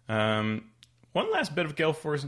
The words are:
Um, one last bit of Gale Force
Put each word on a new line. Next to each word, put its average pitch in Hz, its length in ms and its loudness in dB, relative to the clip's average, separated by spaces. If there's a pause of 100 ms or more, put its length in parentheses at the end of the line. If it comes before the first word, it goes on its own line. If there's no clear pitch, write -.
Um, 107 560 2 (480)
one 415 180 0
last 302 240 0
bit 175 100 2
of 147 100 -8
Gale 160 180 2
Force 147 340 -4